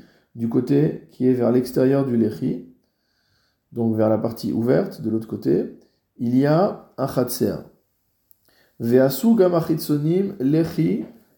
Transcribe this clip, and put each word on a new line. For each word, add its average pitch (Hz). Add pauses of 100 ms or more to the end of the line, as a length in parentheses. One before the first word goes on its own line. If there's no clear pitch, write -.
(360)
du 113
côté 143
qui 127
est 127
vers 117
l'extérieur 131
du 120
lechi, 123 (1000)
donc 113
vers 110
la 110
partie 113
ouverte 143
de 113
l'autre 110
côté, 135 (400)
il 120
y 139
a 165
un 131
chatser. 123 (1200)
Ve'asu 131
gam 180
achitzonim 160
lechi 160 (320)